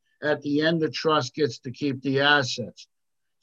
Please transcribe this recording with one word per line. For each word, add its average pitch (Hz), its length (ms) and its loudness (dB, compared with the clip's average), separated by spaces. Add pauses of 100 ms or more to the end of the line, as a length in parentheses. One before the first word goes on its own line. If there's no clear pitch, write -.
(240)
At 147 200 0
the 147 180 0
end, 165 200 2
the 156 80 0
trust 147 460 0
gets 143 240 -2
to 131 120 -12
keep 139 300 -4
the 135 200 0
assets. 131 640 0 (560)